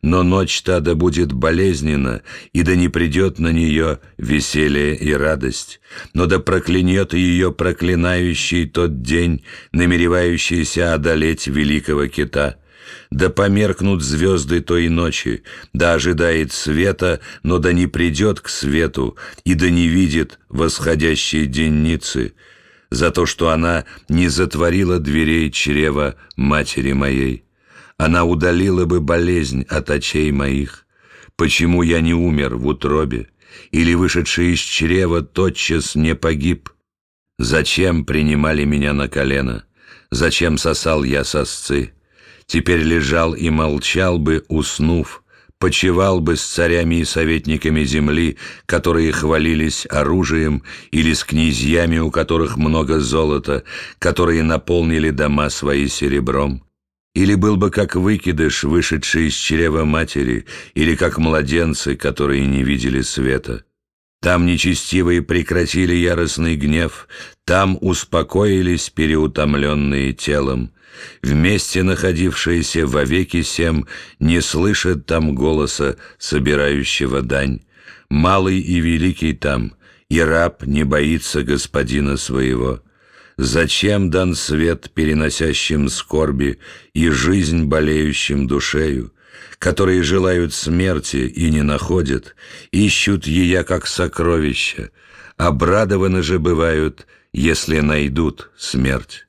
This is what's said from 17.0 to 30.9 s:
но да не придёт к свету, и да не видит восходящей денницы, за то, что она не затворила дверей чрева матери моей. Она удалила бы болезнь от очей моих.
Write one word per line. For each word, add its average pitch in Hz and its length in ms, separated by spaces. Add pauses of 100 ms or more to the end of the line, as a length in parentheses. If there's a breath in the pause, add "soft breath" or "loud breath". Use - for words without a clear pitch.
но 85 160
да 85 140
не 87 140
придёт 85 540
к - 80
свету, 69 680 (280 loud breath)
и - 100
да 87 160
не 85 160
видит 80 520 (100)
восходящей 78 1000
денницы, 76 880 (560 soft breath)
за 78 200
то, 87 140
что 82 260
она 82 340 (240 loud breath)
не 85 200
затворила 87 680
дверей 78 520
чрева 73 680 (200 loud breath)
матери 69 560
моей. 67 520 (540 loud breath)
Она 82 260
удалила 87 600
бы 87 160
болезнь 80 680
от 73 220
очей 76 420
моих. 69 540 (500 loud breath)